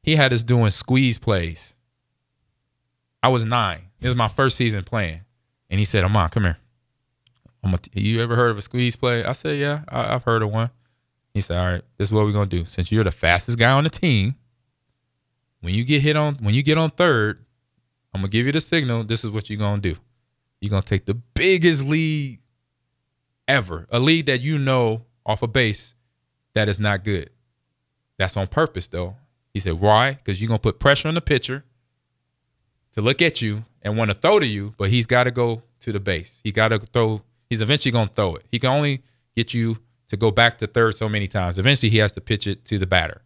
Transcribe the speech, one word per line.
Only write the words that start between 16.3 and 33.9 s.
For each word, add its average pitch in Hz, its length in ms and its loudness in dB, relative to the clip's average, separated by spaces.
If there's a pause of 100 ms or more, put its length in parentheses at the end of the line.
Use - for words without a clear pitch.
when 107 200 0
you 139 80 2
get 151 140 2
on 160 140 2
third, 123 540 0 (680)
I'm 98 80 -4
gonna 95 80 -2
give 113 160 0
you 143 60 0
the 156 100 0
signal. 127 420 -2
This 113 200 -4
is 110 80 -6
what 104 180 -8
you're 104 100 -6
gonna 104 220 -2
do. 90 140 -2 (640)
You're 101 120 -6
gonna 98 100 2
take - 240 -2
the 101 100 -2
biggest 165 680 2
lead 151 560 -2 (1080)
ever, 90 440 -2
a 117 80 0
lead 156 280 2
that 131 140 0
you 151 160 -2
know 123 480 0 (200)
off 107 180 -2
a 120 40 -2
base 113 480 -2 (580)
that 107 140 2
is 98 120 -2
not 101 240 0
good. 98 260 -4 (880)
That's 92 180 -2
on 98 120 -2
purpose, 156 400 -2
though." 87 280 -6 (380)
He 101 60 -4
said, 90 140 -2
"Why? 107 520 4
'Cause 95 160 -4
you're 113 60 -2
gonna 113 120 0
put - 200 0
pressure 143 280 2
on 156 60 -2
the 170 80 -2
pitcher 135 420 -2 (1300)
to 107 80 -4
look 123 200 0
at 165 200 0
you 107 240 -6 (160)
and 107 160 -4